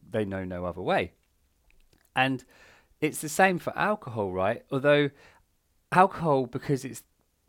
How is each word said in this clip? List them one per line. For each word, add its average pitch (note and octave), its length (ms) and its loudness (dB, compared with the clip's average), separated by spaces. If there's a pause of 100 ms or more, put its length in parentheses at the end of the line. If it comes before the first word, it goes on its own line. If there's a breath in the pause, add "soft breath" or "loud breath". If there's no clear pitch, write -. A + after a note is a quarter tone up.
(100)
they A2 140 -2
know F#2+ 200 -6
no F2+ 200 -8
other F2 180 -8
way. A#2+ 300 -2 (1040)
And C3 280 0 (560 soft breath)
it's D3+ 200 -4
the D#3 80 -8
same F#3+ 320 2
for - 180 -8
alcohol, A2 540 -4
right? F#2+ 400 0
Although C#3+ 380 4 (840 loud breath)
alcohol, E3 540 4
because C3 380 -4
it's A#2 200 -14 (440)